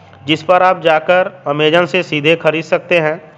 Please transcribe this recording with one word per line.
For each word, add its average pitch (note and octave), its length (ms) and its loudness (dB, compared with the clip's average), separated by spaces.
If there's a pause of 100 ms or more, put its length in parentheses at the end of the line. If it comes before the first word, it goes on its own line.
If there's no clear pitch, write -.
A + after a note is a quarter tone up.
(260)
जिस D#3 180 -2
पर F3+ 200 2
आप F3+ 180 2
जाकर E3 500 0 (160)
Amazon D3+ 400 0
से F3 160 -2
सीधे D#3 320 0
खरीद D#3+ 300 -2
सकते - 340 0
हैं। D#3 220 -4 (160)